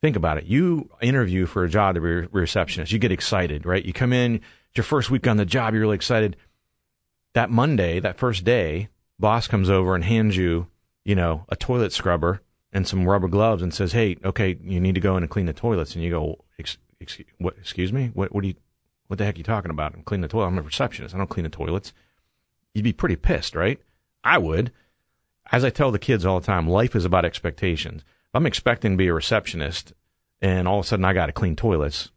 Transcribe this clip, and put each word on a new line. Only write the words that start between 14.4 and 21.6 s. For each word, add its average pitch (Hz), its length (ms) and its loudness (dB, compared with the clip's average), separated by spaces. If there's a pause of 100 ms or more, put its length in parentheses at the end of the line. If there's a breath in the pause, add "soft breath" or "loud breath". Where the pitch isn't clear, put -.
you 90 160 -2
need 92 160 2
to 95 60 0
go 95 160 2
in 87 60 0
and 82 60 -4
clean 95 180 -2
the 78 60 -4
toilets." 92 420 -2
And 82 80 -6
you 85 80 -2
go, 78 340 -4 (140)
"Ex-, - 180 -12 (240)
ex-, - 160 -16 (220)
what, 90 200 -4
excuse 92 320 -4
me? 123 220 -2
What, 95 200 -4
what 101 80 -2
do 98 80 -2
you, 90 60 -8 (520)
what 98 100 -6
the 101 80 0
heck 101 100 -2
are - 20 -16
you 85 60 -12
talking 95 280 -2
about? 76 240 -4
I'm 85 80 -18
cleaning 98 180 -4
the 82 60 -4
toilet. 104 200 0
I'm 90 120 -2
a - 20 -8
receptionist. 76 520 -6
I 90 40 -8
don't 95 120 -4
clean 87 140 -4
the 80 60 -4
toilets." - 420 -6 (840)